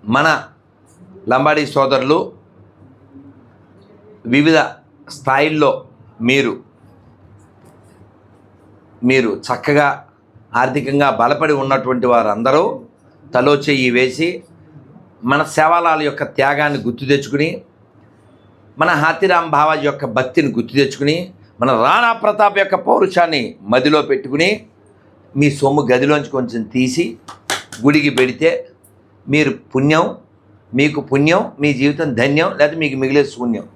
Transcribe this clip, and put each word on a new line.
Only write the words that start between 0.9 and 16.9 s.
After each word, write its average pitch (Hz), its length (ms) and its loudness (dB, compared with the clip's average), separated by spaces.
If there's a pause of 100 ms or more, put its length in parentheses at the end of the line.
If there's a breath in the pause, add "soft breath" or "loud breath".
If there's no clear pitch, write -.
లంబాడీ 147 360 2
సోదరులు 135 680 0 (1900)
వివిధ 147 320 2 (520)
స్థాయిల్లో 147 760 0 (360)
మీరు, 123 320 2 (2500)
మీరు 120 440 2
చక్కగా 143 580 0 (500)
ఆర్థికంగా 135 540 0
బలపడి 147 440 0
ఉన్నటువంటి 131 540 -2
వారందరూ 117 760 0 (480)
తలో 131 220 4
చెయ్యి 139 340 0
వేసి 131 540 0 (800)
మన 143 200 0
సేవాలాల 160 580 2
యొక్క 143 220 -4
త్యాగాన్ని 143 560 0
గుర్తు 117 260 -6